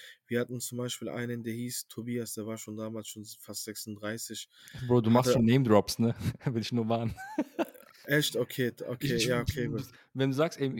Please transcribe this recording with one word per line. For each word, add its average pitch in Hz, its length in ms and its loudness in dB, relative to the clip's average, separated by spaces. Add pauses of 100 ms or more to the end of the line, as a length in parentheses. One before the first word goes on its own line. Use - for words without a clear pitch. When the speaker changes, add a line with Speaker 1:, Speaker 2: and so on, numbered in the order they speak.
(260)
Speaker 1:
Wir 120 140 0
hatten 123 200 -4
zum 120 180 -8
Beispiel 120 300 -6
einen, 120 360 -4
der 113 100 -4
hieß 123 340 -6
Tobias, 120 460 -6
der 107 120 -6
war 113 120 -6
schon 107 180 -10
damals 110 320 -8
schon 107 160 -14
fast - 400 -12
sechsunddreißig. 107 840 -8 (240)
Speaker 2:
Bro, 123 300 4
du 110 80 4
machst 123 200 6
Speaker 1:
Hatte - 20 6
Speaker 2:
schon 120 120 4
Name-Drops, 113 540 6
ne? 117 160 4 (160)
<laughs> - 140 -8
Will 117 180 0
ich - 100 -6
nur 117 160 2
warnen. 113 260 0 (920)
Speaker 1:
Echt? 147 320 2
Okay, 120 360 0
t-, - 120 -12
okay, 123 320 -2
Speaker 2:
Ich, 113 100 2
Speaker 1:
ja, 120 160 2
Speaker 2:
ich, - 0 -
Speaker 1:
okay, 120 260 -2
gut. 131 180 -4 (280)
Speaker 2:
wenn 135 160 2
du 131 60 0
sagst, 160 240 2
ey, 135 200 0